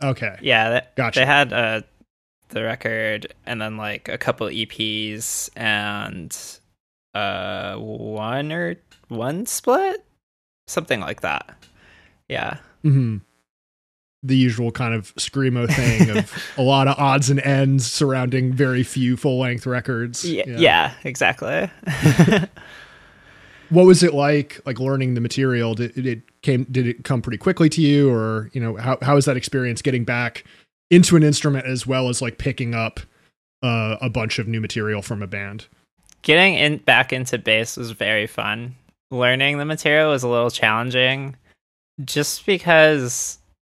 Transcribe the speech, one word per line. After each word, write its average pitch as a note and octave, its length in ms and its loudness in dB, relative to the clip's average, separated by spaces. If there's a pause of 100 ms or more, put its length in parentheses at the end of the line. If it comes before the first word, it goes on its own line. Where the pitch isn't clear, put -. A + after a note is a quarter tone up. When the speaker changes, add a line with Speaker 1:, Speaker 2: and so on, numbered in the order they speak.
Speaker 1:
Okay. B2 400 -4
Speaker 2:
Yeah, A2+ 280 2
th-, B2 140 0 (120)
Speaker 1:
Gotcha. B2 240 -2
Speaker 2:
they C3 60 4
had, C#3+ 260 2
uh, A2 300 -2 (680)
the A2 140 -6
record A2 720 -6 (120)
and A#2 160 -8
then, G#2+ 140 -8
like, G#2+ 320 -10
a - 100 -8
couple A#2 320 -6
E G#2+ 160 -8
Ps G#2+ 920 -8
and, G#2 760 -4 (800)
uh, G2 640 -6
one A2 760 -8
or E3+ 240 -6 (320)
one C3+ 360 -6
split, F#4+ 600 -2 (640)
something C3+ 340 -4
like E2+ 200 -8
that. - 360 -6 (720)
Yeah. - 300 -8 (260)
Speaker 1:
Mm-hmm. B2+ 320 2 (1080)
The C3 140 0
usual A#2+ 340 2
kind A#2 220 -4
of G#2+ 220 -8
screamo B2 540 -2
thing A2+ 480 2
of - 360 -6
Speaker 2:
<laughs> - 40 -8
Speaker 1:
a C#3 40 -2
lot C3+ 260 4
of C#3 100 2
odds C#3 320 2
and C3+ 120 2
ends C3+ 440 2
surrounding C3 680 0
very B2+ 300 2
few B2+ 340 0
full-length B2+ 480 -2
records. A#2+ 580 -4
Speaker 2:
Ye-, E3 240 -4
Speaker 1:
Yeah. A#2+ 100 -8
Speaker 2:
yeah, E2+ 360 4 (100)
exactly. C#3 680 -4 (160)
<laughs> D3+ 640 2 (1200)
Speaker 1:
What F3+ 160 8
was F3+ 160 10
it E3 100 2
like, C#3+ 540 0
like, A#2+ 120 -6
learning C3 360 0
the A#2 60 -2
material? A#2+ 520 0
Did, A#2 220 -4
did B2+ 100 -4
it A#2 380 -6
came, B2+ 260 2
did B2+ 160 0
it A#2+ 180 -4
come B2+ 200 -2
pretty A#2+ 160 -6
quickly F3+ 300 2
to E3 120 0
you, C#3+ 320 6
or, A2 400 -2
you B2+ 80 -4
know, A2+ 140 -4
how, B2 260 -2
how C#3+ 140 4
was C#3 100 6
that C3+ 120 0
experience B2 440 -2
getting B2+ 220 0
back A#2+ 400 -4 (480)
into F3 240 8
an D#3 80 8
instrument C#3 420 0
as B2+ 220 -6
well C3 200 0
as, B2 140 -4
like, A#2 160 -6
picking A#2+ 380 -4
up, A2+ 240 -4 (640)
uh, A2+ 360 0
a C3 80 -4
bunch A2 300 -4
of G#2+ 100 -4
new A2+ 140 -4
material G#2+ 400 -4
from G#2 220 -8
a G2 40 -10
band? G2+ 380 -10 (560)
Speaker 2:
Getting F3 320 4
in, D3+ 240 0
back B2+ 340 4
into B2+ 280 -4
bass A2 360 0
was A#2+ 140 -10
very G#2+ 380 -2
fun. A#2 480 -8 (340)
Learning C3 480 2
the D3 80 -4
material D#3 460 2
was C3 100 0
a B2 80 -2
little A#2+ 220 2
challenging B2+ 840 0 (680)
just - 420 -4
because D#3 920 2 (400)